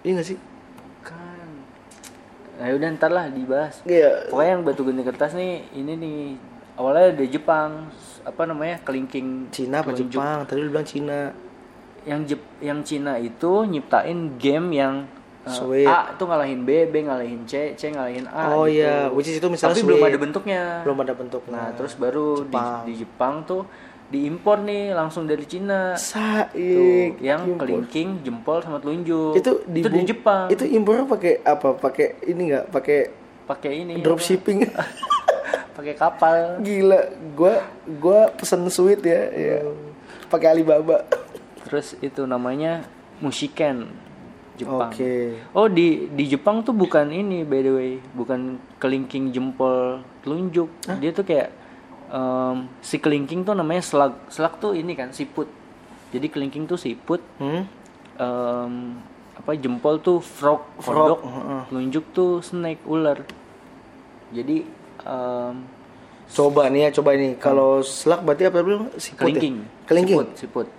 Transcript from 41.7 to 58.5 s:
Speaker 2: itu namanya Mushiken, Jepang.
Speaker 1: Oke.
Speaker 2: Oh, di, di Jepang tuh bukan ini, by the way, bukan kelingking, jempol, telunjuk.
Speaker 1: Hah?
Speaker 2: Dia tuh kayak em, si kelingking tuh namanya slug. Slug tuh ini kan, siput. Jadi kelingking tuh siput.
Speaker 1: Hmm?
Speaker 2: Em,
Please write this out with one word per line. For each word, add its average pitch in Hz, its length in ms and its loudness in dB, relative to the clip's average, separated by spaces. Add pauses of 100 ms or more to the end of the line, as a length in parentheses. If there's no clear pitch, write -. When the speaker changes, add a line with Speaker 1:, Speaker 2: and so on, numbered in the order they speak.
Speaker 2:
itu 139 260 -6
namanya 135 600 -4 (320)
Mushiken, 139 720 -4 (640)
Jepang. 123 400 -4
Speaker 1:
Oke. 120 480 -4 (100)
Speaker 2:
Oh, 202 140 4
di, 170 420 4
di 143 220 -2
Jepang 208 320 2
tuh 226 100 -2
bukan 170 380 2
ini, 185 320 -4
by 143 180 0
the 135 140 2
way, 127 180 0 (200)
bukan 127 500 -6 (160)
kelingking, 135 540 -2
jempol, 127 680 0 (240)
telunjuk. 165 480 -2 (160)
Speaker 1:
Hah? 180 100 -6
Speaker 2:
Dia 143 140 -2
tuh 170 140 -2
kayak 151 260 2 (640)
em, 127 420 -2 (240)
si - 180 -6
kelingking 147 440 -2
tuh 202 120 -2
namanya 175 280 -2
slug. 139 320 2 (140)
Slug 160 300 -2
tuh 208 160 -2
ini 170 200 -4
kan, 131 160 -8
siput. 139 400 -8 (600)
Jadi 135 200 -4
kelingking 143 360 -6
tuh 170 120 -2
siput. 156 420 -4 (180)
Speaker 1:
Hmm? 156 280 -4 (500)
Speaker 2:
Em, 123 580 -4 (600)